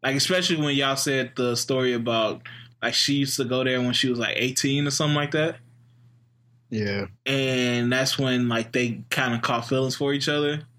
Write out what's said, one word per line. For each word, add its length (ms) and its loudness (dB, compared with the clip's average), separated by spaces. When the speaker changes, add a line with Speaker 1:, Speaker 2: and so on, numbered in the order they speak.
Speaker 1:
Like, 140 0
especially 400 2
when 200 0
y'all 200 2
said 400 -2
the 200 0
story 360 0
about, 500 0
like, 120 -2
she 220 2
used 200 0
to 80 0
go 200 0
there 180 0
when 100 0
she 160 2
was, 100 0
like, 200 -2
eighteen 480 0
or 40 0
something 260 2
like 160 -2
that. 240 0
Speaker 2:
Yeah. 360 -2
Speaker 1:
And 680 0
that's 260 0
when, 300 2
like, 240 -2
they 380 0
kinda 300 0
caught 280 -2
feelings 280 0
for 180 0
each 140 -2
other. 340 0